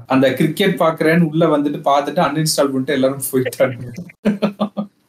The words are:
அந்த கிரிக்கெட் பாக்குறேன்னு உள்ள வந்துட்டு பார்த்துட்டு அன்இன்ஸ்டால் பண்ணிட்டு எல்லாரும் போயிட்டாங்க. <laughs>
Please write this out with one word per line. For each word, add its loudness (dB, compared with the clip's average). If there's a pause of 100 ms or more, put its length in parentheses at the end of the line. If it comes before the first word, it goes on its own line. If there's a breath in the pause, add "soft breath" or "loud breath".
அந்த 2
கிரிக்கெட் 0
பாக்குறேன்னு 2
உள்ள 2
வந்துட்டு -2
பார்த்துட்டு 0
அன்இன்ஸ்டால் 0
பண்ணிட்டு -2
எல்லாரும் 0 (100)
போயிட்டாங்க. -2 (320)
<laughs> -2 (180)